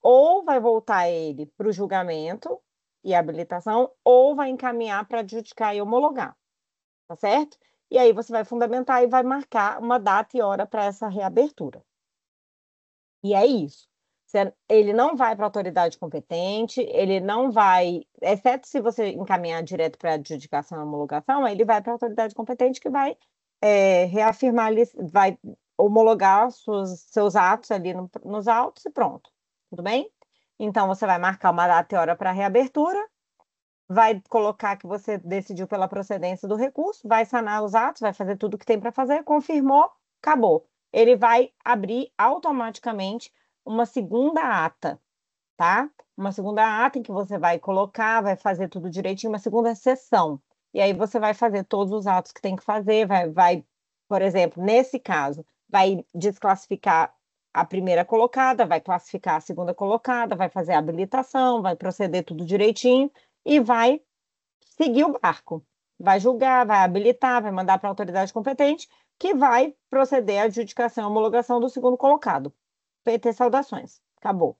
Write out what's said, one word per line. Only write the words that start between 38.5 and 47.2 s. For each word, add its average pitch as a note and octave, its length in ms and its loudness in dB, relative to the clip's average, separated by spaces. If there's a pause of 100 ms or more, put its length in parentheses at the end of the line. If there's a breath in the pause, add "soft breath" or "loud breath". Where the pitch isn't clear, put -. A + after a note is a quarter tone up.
que - 80 -18
tem A3 140 0
pra A#3 120 -6
fazer, C#4+ 320 -2
confirmou, D4 680 2 (320)
acabou. A#3 460 2 (260)
Ele A3+ 220 6
vai A#3 360 4 (120)
abrir A#3 540 -2
automaticamente A3+ 1120 -4 (340)
uma A3+ 200 0
segunda A#3+ 800 -2
ata, - 340 -8 (580)
tá? G3+ 320 2 (280)
Uma G3 140 -6
segunda G#3+ 540 0
ata C4+ 140 -2
em A#3 40 -10
que G#3+ 80 -14
você F#3+ 260 -6